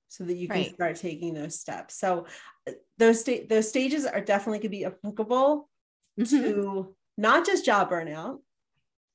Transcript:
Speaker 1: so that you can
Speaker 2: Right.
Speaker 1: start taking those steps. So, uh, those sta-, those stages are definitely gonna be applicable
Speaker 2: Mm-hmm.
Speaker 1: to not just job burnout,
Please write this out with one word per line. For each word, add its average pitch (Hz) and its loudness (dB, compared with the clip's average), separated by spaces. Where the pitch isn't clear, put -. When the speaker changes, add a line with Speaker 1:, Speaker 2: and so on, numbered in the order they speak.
Speaker 1:
so - -14
that 175 -4
you 175 -6
can 208 -4
Speaker 2:
Right. 185 -2
Speaker 1:
start 165 -2
taking 170 -6
those 156 -8
steps. - -12
So, 180 -2
uh, - -8
those 226 6
sta-, - -4
those 220 4
stages 269 0
are 202 -2
definitely 202 0
gonna 214 -4
be 190 -6
applicable 226 0
Speaker 2:
Mm-hmm. 240 4
Speaker 1:
to 202 -2
not 247 6
just 381 0
job 233 4
burnout, 165 -6